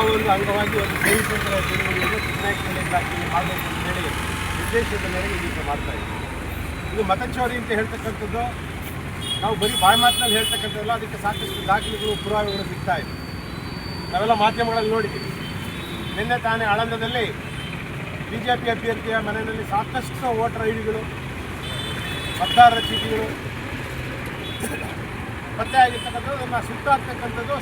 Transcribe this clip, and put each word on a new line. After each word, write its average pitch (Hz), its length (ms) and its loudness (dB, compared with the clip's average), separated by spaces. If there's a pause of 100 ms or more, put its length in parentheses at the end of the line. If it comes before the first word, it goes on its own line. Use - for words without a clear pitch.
(140)
ಒಂದು 220 200 2
ಅಂಗವಾಗಿ 208 500 2
ಒಂದು - 180 0
ಸಹಿ 208 260 6
ಸಂಗ್ರಹ 196 400 2
ಚಳುವಳಿಯನ್ನು 190 580 0
ಚುನಾಯಿತ - 380 -2 (220)
ಇಲಾಖೆಯಲ್ಲಿ 175 480 0
ಮಾಡಬೇಕು 175 380 0
ಅಂತ 165 140 -2 (120)
ಹೇಳಿ 156 120 -2 (520)
ಉದ್ದೇಶದ 214 420 0 (100)
ಮೇರೆಗೆ 180 240 0
ಈ - 60 -2
ದಿವಸ - 140 -2 (120)
ಮಾಡ್ತಾ 143 280 -2
ಇದ್ದೀವಿ. - 280 -6 (680)
ಇದು 214 180 0
ಮತ 196 120 4 (140)
ಚೋರಿ 247 240 0
ಅಂತ 214 180 -6
ಹೇಳ್ತಕ್ಕಂಥದ್ದು 220 680 -2 (1000)
ನಾವು 190 200 2
ಬರೀ 220 200 2
ಬಾಯಿ 202 220 8
ಮಾತಿನಲ್ಲಿ 226 340 4
ಹೇಳ್ತಕ್ಕಂಥದ್ದಲ್ಲ, 214 600 -2
ಅದಕ್ಕೆ 208 260 -6
ಸಾಕಷ್ಟು 214 360 -2 (100)
ದಾಖಲೆಗಳು, 214 420 0 (100)
ಪುರಾವೆಗಳು 202 480 0
ಸಿಗ್ತಾ 175 320 0
ಇದೆ. - 100 -8 (1000)
ನಾವೆಲ್ಲ 214 220 4 (100)
ಮಾಧ್ಯಮಗಳಲ್ಲಿ 226 500 4
ನೋಡಿದ್ದೀವಿ. - 360 0 (840)
ನಿನ್ನೆ 233 300 2
ತಾನೇ 226 260 2
ಆಳಂದದಲ್ಲಿ 226 520 0 (1040)
ಬಿ 220 140 -4
ಜೆ 247 180 4
ಪಿ 240 100 0
ಅಭ್ಯರ್ಥಿಯ 226 440 -2 (100)
ಮನೆಯಲ್ಲಿ 220 380 -2 (100)
ಸಾಕಷ್ಟು - 520 -2 (120)
ವೋಟರ್ 226 300 0
ಐ - 100 4
ಡಿಗಳು, 220 240 -2 (1400)
ಮತದಾರರ 240 480 10
ಚೀಟಿಗಳು 220 400 0 (2250)
ಪತ್ತೆ 262 260 2
ಆಗಿರ್ತಕ್ಕಂಥದ್ದು, 240 540 0
ಅದನ್ನ 247 200 -2 (100)
ಸುಟ್ಟಾಕ್ತಕ್ಕಂಥದ್ದು, 240 920 0